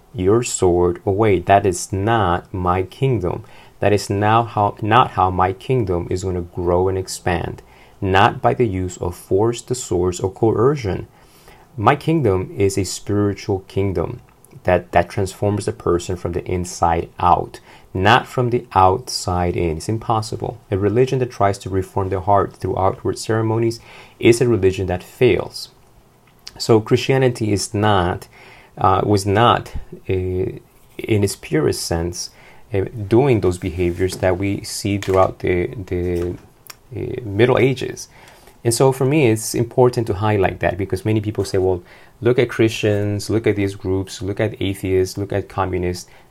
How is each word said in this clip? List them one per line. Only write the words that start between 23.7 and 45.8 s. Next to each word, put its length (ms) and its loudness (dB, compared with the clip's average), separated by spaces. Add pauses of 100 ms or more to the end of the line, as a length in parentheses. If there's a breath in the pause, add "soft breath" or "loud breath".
is 200 6
a 80 2
religion 380 2
that 160 -4
fails. 680 -2 (880)
So 220 4
Christianity 720 2
is 220 -2
not, 540 2 (500 loud breath)
uh, 260 2
was 220 2
not, 460 2 (360)
uh, 40 -2
in 1120 -4
its 100 -2
purest 500 -2
sense, 460 -4 (420 soft breath)
uh, 120 0 (240)
doing 320 4
those 180 0
behaviors 600 -2
that 200 2
we 240 -4
see 360 -4
throughout 420 0
the, 260 0 (200)
the, 500 -4 (580)
uh, 300 -8
Middle 340 4
Ages. 500 -2 (560 loud breath)
And 80 2
so 200 4
for 120 -2
me, 240 4
it's 260 -2
important 520 2
to 80 -2
highlight 460 0
that 180 0
because 260 -4
many 160 0
people 240 -4
say, 140 -2
"Well, 240 0 (380 loud breath)
look 180 2
at 100 2
Christians, 800 0
look 180 0
at 100 2
these 180 -2
groups, 480 -6
look 160 -6
at 220 -4
atheists, 580 -2
look 140 -6
at 160 -4
communists. 600 -4 (220 soft breath)